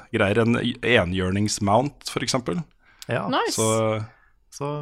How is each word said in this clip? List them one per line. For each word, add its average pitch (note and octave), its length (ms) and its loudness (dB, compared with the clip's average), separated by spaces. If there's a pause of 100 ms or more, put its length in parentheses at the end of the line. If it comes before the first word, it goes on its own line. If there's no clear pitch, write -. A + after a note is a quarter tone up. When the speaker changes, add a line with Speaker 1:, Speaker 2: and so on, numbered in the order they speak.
(140)
Speaker 1:
greier. G#2+ 240 2
En A#2 180 2
enhjørningsmount, G#2 1600 0
for - 100 -4
eksempel. C3 380 -2 (500)
Speaker 2:
Ja. - 180 -2
Speaker 3:
Nice. F4+ 300 -2
Speaker 1:
Så, A2 480 0 (480)
Speaker 2:
Så C#3+ 140 -8 (140)